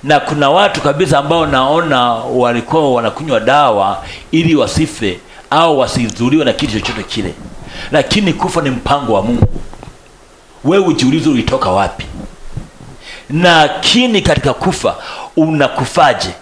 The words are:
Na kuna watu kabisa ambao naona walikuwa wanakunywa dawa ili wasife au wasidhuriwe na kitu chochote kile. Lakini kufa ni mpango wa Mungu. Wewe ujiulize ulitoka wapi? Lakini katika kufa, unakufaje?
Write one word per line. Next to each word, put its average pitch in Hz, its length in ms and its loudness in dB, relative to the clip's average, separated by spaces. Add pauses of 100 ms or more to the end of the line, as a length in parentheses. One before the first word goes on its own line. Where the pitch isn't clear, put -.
Na 143 160 4
kuna 147 300 0
watu 185 320 2
kabisa 147 380 2
ambao 156 260 0
naona 143 560 2 (120)
walikuwa 123 800 0
wanakunywa 120 460 -2
dawa 107 640 2 (280)
ili 160 240 2
wasife 113 640 -2 (300)
au 156 300 2
wasidhuriwe 123 680 0
na 117 80 2
kitu 131 260 -4
chochote 104 240 -8
kile. 95 300 -6 (580)
Lakini 170 420 0
kufa - 280 -2
ni 143 80 -2
mpango 127 440 -2
wa 98 80 2
Mungu. 120 400 0 (1000)
Wewe 185 220 2
ujiulize 156 440 2
ulitoka 127 400 0
wapi? 95 360 -2 (1400)
Lakini 180 800 4
katika 143 320 0
kufa, - 420 -2 (420)
unakufaje? 143 920 2 (120)